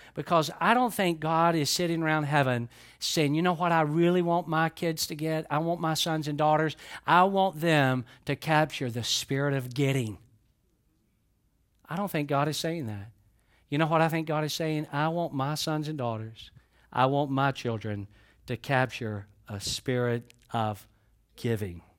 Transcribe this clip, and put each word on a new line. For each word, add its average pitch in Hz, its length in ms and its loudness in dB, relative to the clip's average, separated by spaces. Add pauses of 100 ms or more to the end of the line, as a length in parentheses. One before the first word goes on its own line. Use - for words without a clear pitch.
(140)
Because 156 360 0 (100)
I 202 140 4
don't 247 180 2
think 175 280 0
God 165 340 2
is 147 160 0
sitting 170 320 0
around 156 220 2
heaven 131 440 2 (300)
saying, 147 360 0
"You 160 80 2
know 180 120 2
what 170 160 0
I 165 120 4
really 170 400 4
want 170 260 0
my 160 200 2
kids 165 380 -4
to 165 80 -10
get? 156 340 -4
I 147 100 0
want 170 220 -2
my 160 140 0
sons 156 320 -2
and 147 100 -4
daughters, 151 400 2 (300)
I 170 180 6
want 190 360 0
them 139 440 4 (200)
to 143 100 -2
capture 151 560 0
the 113 140 -6
spirit 139 500 -2
of 127 180 -4
getting." 131 460 0 (1700)
I 156 60 -6
don't 190 160 -4
think 147 180 -2
God 143 200 2
is 147 80 -4
saying 160 320 -4
that. 104 220 -10 (600)
You 143 80 -2
know 160 80 2
what 160 140 4
I 160 80 4
think 160 200 -2
God 156 160 0
is 147 80 -4
saying? 156 400 -2
"I 147 160 0
want 165 240 -4
my 139 220 -2
sons 156 340 -4
and 156 80 -6
daughters, 113 540 -6 (420)
I 127 140 2
want 139 240 0
my 135 220 2
children 107 560 -6 (380)
to 120 100 -4
capture 120 720 -2 (220)
a 101 120 -8
spirit 120 720 -4 (180)
of 107 340 -4 (500)
giving, 104 460 -4 (160)